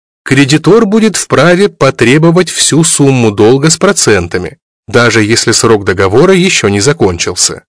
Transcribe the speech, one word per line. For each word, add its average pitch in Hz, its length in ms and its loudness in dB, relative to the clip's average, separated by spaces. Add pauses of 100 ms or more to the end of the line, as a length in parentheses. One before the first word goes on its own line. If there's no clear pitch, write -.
(240)
кредитор 156 640 0
будет 208 300 0
вправе 175 520 0
потребовать 151 800 0
всю - 360 -2
сумму 135 460 0
долга 117 380 2
с 160 80 -2
процентами, 90 800 -2 (320)
даже 113 340 2
если 113 300 -2
срок 107 320 0
договора 101 480 2
ещё 180 360 0
не 101 120 0
закончился. 98 880 -4